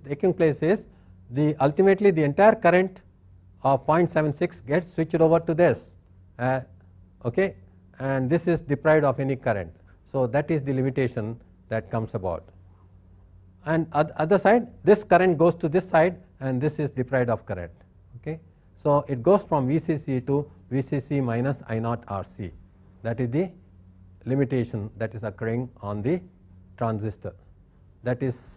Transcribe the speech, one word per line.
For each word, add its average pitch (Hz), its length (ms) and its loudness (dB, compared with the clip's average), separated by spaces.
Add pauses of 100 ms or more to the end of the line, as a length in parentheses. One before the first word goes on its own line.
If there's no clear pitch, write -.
taking 147 260 0
place 160 280 2
is 185 180 2 (500)
the, 147 300 0
ultimately 190 500 4
the 160 140 2
entire 196 320 4
current 185 460 2 (600)
of 135 220 2
point 165 260 2
seven 151 240 0
six - 260 -6
gets 165 320 -4
switched 160 220 -4
over 160 260 4
to 165 120 -4
this, 156 240 2 (600)
uh, 127 220 -2 (640)
okay, 190 300 -2 (440)
and 131 300 -2
this 165 180 0
is 165 140 0
deprived 151 420 2
of 135 160 0
any 135 160 -2
current. 101 380 -4 (380)
So, 131 160 0
that 143 220 -2
is 156 140 -2
the 139 100 -4
limitation 127 640 -4 (300)
that 110 220 -6
comes 113 240 -6
about. 90 280 -6 (1200)
And 160 280 0
oth-, 151 220 0
other 160 240 2
side, 226 280 4 (160)
this 202 200 6
current 180 340 4
goes 165 180 4
to 170 120 -4
this 180 220 0
side, 170 280 2 (220)
and 131 220 -4
this 151 180 -4
is 143 120 -4
deprived 123 380 -2
of 110 160 -2
current. 87 260 -10 (500)
Okay. 160 180 -10 (420)
So, 143 260 2
it 127 140 -6
goes 196 220 4
from 139 240 0
V 151 120 0
C 151 180 -4
C 135 240 -4
to 143 280 -2 (220)
V 131 100 -2
C 139 180 -4
C 139 220 -4
minus 123 360 -2 (100)
I 113 120 -4
naught 117 280 -4
R 98 180 -6 (120)
C. 90 140 -10 (520)
That 113 160 -6
is 123 100 -2
the 165 200 -2 (800)
limitation 120 680 -2
that 110 180 -8
is 107 80 -10
occurring 113 460 -6 (120)
on 104 200 -8
the 156 180 -2 (580)
transistor. 107 560 -6 (720)
That 123 180 -4
is 127 160 -4 (180)